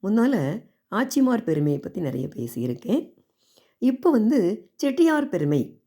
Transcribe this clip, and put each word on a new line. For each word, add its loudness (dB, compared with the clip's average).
முன்னால 0
ஆச்சிமார் 0
பெருமையை 0
பத்தி -10
நிறைய -4
பேசியிருக்கேன். -4
இப்போ 0
வந்து 2
செட்டியார் 2
பெருமை -2